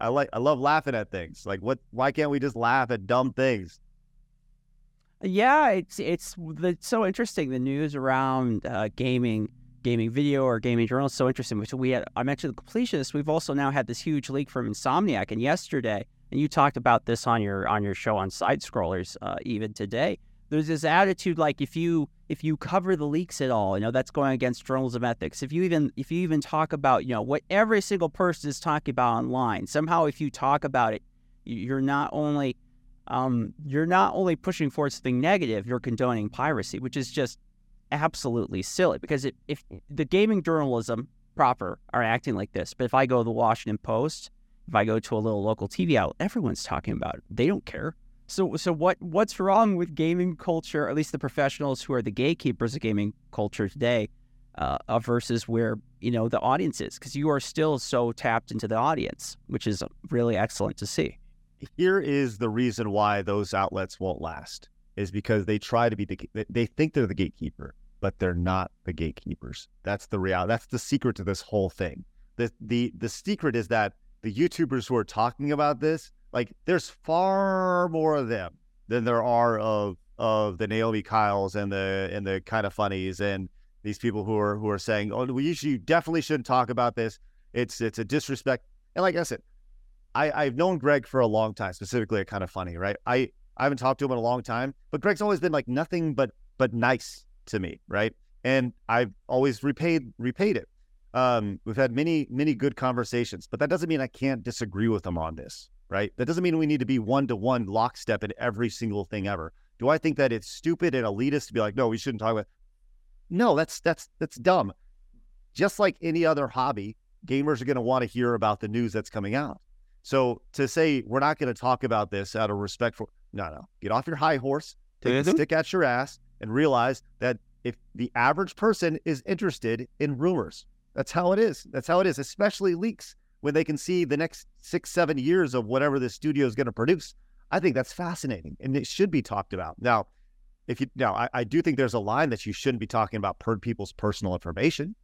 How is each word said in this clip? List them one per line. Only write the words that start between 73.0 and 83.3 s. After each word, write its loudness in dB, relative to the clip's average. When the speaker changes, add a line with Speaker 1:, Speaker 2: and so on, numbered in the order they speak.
Speaker 1:
secret -2
is -2
that 2
the -6
YouTubers 0
who 0
are 2
talking -2
about 0
this, -2
like, -2
there's 2
far 2
more 2
of 0
them -4
than 0
there 4
are 4
of, 0
of 2
the 0
Naomi 0
Kyles 0
and -2
the, 0
and -6
the 0
Kinda -2
Funnies -2
and -2